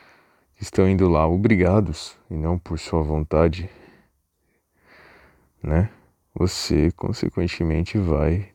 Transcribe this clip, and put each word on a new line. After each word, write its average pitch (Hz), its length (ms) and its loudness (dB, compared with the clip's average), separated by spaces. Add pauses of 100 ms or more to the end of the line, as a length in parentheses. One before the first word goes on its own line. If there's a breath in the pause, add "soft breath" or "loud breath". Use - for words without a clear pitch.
(560 soft breath)
que - 80 -14
estão 95 240 2
indo 95 220 4
lá 80 180 4
obrigados 92 920 0 (120)
e 87 60 -8
não 80 220 -2
por 82 220 -8
sua 82 220 -2
vontade, 78 680 0 (1900 loud breath)
né? 82 300 0 (440 soft breath)
Você, 80 580 0
consequentemente, - 1040 -4
vai 85 580 0